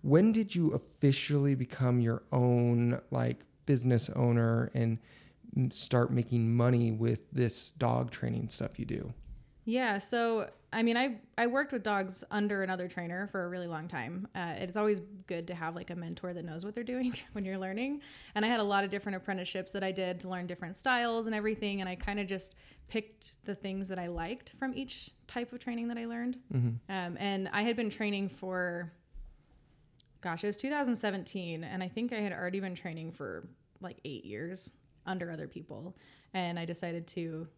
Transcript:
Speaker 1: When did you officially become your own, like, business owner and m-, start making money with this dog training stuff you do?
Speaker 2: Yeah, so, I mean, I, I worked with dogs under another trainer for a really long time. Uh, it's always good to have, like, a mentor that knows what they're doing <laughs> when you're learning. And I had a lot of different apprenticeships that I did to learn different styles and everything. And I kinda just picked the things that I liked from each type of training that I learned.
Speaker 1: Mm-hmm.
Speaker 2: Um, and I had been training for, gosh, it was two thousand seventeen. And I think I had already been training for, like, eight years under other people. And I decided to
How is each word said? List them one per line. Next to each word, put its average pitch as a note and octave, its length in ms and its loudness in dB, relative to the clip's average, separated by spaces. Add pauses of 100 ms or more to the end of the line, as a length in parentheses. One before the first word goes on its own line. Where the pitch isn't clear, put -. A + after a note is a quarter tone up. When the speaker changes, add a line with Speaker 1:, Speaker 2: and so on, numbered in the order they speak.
Speaker 1:
When E3 300 8
did G#3+ 240 2
you E3+ 180 4
officially C#3 800 4
become B2 440 2
your A#2 320 2
own, A#2+ 680 6 (120)
like, B2 340 0 (200)
business B2 440 4
owner A#2 640 4
and A2+ 260 2 (560)
m-, C3 160 4
start - 400 2
making A#2 440 4
money A#2+ 360 6
with A2+ 300 2 (100)
this - 400 0
dog A#2+ 400 2
training A#2 380 -2
stuff - 300 -6
you B2 60 -4
do? - 280 -6 (540)
Speaker 2:
Yeah, A3+ 300 2
so, A3+ 540 0 (200)
I A3+ 120 2
mean, A#3 120 4
I, B3 200 2 (240)
I A#3+ 80 4
worked C#4 260 2
with A#3 80 0
dogs F#3+ 480 -2
under G#3 320 2
another F#3 260 -2
trainer F3 380 -4
for F#3+ 200 -2
a - 40 -4
really F3+ 160 -4
long E3+ 220 -6
time. E3+ 480 -6
Uh, E3+ 220 -4
it's F3+ 200 -4
always G#3 220 4 (260)
good E3+ 220 -4
to F3+ 80 -6
have, E3 200 -4
like, F3 140 -8
a F3 60 -6
mentor E3+ 380 -6
that E3+ 120 -6
knows E3 180 -8
what G#3 120 -8
they're A#3+ 80 -4
doing B3 400 -2
<laughs> - 80 -20
when G3+ 140 -4
you're F#3+ 120 -2
learning. A#3 440 -4 (340)
And G#3+ 100 2
I - 20 2
had A#3+ 120 2
a G#3 40 2
lot G3+ 200 4
of F#3+ 80 -2
different G3 240 -4
apprenticeships F#3 560 -4
that G3 120 -2
I F#3+ 80 0
did F3+ 280 -2
to F#3 100 -8
learn F3+ 160 -4
different F3 320 -8
styles A#3 480 2
and A3 100 0
everything. G#3 460 0
And F#3 80 -2
I F3+ 60 -4
kinda G3+ 300 -2
just F#3+ 280 -6 (340)
picked - 580 -8
the G3+ 100 -4
things F#3+ 320 -6
that F#3 100 -4
I F3 80 -4
liked F3 540 -6
from C4+ 160 -2
each - 340 -8 (160)
type A#3+ 260 -6
of B3 60 -12
training A#3 300 -4
that A#3+ 100 -4
I A#3 80 -6
learned. A#3+ 320 -4 (160)
Speaker 1:
Mm-hmm. B2 140 4 (200)
Speaker 2:
Um, F3+ 320 -4
and G3 320 0
I G#3 120 0
had A#3 120 2
been A3+ 140 0
training G3+ 400 -2
for, F3+ 640 -4 (1300)
gosh, E3 220 -4
it G#3 40 0
was G#3 100 -2
two C4+ 120 -4
thousand C#4 260 2
seventeen. F3+ 680 -4
And D#3 180 -4
I F#3 60 -2
think A#3+ 260 -4
I A3 60 -2
had G3+ 140 -2
already F3+ 260 -4
been F#3+ 160 -4
training E3 380 -8
for, F#2+ 340 -8 (340)
like, F#3 240 -10
eight C#3 200 -10
years D#3 480 -10 (340)
under F3 240 -6
other D#3 160 -8
people. E3 500 -12 (380)
And F3 240 -2
I E3 60 -4
decided E3+ 420 -6
to E3 400 -6 (100)